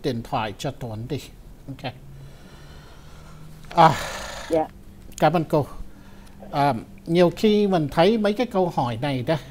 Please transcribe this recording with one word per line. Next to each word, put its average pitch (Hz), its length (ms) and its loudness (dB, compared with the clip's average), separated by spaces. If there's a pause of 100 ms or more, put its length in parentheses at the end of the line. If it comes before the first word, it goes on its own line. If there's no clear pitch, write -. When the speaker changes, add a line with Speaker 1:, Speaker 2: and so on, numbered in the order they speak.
Speaker 1:
điện 117 200 -2
thoại 110 360 -4
cho 147 120 -4
Tuấn 113 380 -8
đi. 135 120 -4 (480)
Ok. 131 240 -8 (1800)
À, 160 180 10 (580)
Speaker 2:
Dạ. 156 160 2 (540)
Speaker 1:
cảm 156 120 6
ơn 170 120 2
cô. 147 220 2 (840)
À, 143 240 2 (320)
nhiều 170 300 6
khi 208 300 4
mình 170 240 2
thấy 196 280 6
mấy 208 140 2
cái 233 140 0
câu 185 280 0
hỏi 120 280 0
này 135 200 -2
đó 156 140 0 (140)